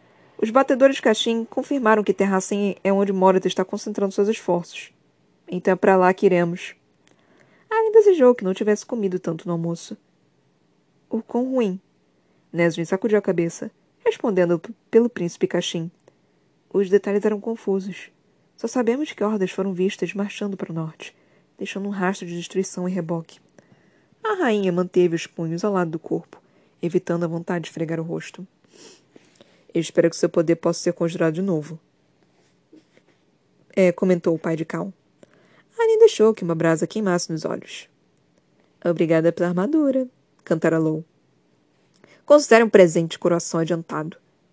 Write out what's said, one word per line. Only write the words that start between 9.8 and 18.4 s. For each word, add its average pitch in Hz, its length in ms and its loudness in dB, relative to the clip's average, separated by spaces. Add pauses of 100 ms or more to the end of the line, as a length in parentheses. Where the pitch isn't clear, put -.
"O 226 140 -6
quão 254 300 -4
ruim?" 208 280 0 (720)
Nesrin 170 340 0
sacudiu 208 340 0
a - 20 2
cabeça, 175 480 -2 (340)
respondendo 185 540 0
p-, 220 160 -12 (160)
pelo 233 180 4
príncipe - 380 -4
Kashin. 175 460 -6 (840)
"Os 190 160 0
detalhes 202 340 2
eram 214 160 -2
confusos. 196 720 -6 (480)